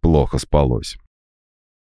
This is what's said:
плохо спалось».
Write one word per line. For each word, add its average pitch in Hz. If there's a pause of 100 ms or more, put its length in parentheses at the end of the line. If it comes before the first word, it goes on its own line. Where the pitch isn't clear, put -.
плохо 71
спалось». 64 (1040)